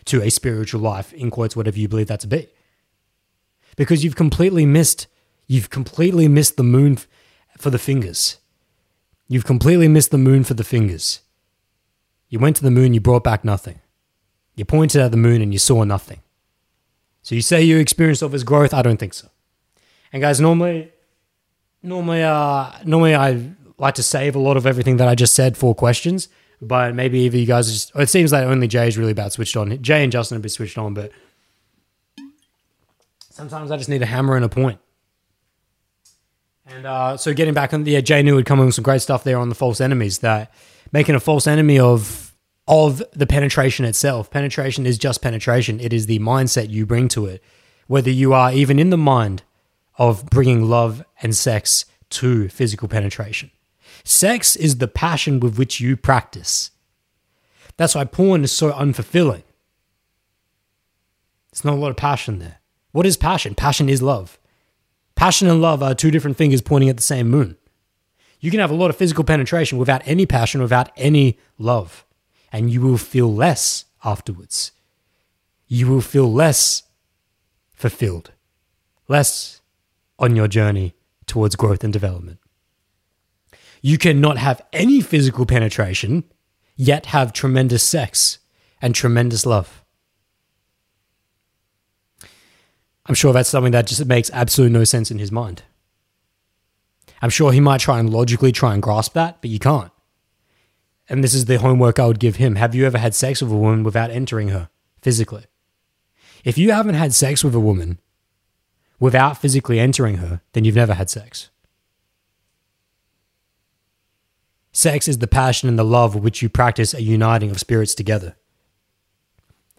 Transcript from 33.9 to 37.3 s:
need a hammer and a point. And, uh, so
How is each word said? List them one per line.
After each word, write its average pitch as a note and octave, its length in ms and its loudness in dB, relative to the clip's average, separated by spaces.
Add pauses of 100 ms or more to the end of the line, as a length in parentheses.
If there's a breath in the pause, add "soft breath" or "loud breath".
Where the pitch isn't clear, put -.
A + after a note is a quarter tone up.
need C#3 100 -2
a A#2+ 60 -2
hammer C3 300 0
and B2 80 0
a A2+ 40 -2
point. B2+ 320 -4 (1800)
And, C3 220 -18
uh, C3 320 -4
so D3+ 160 -4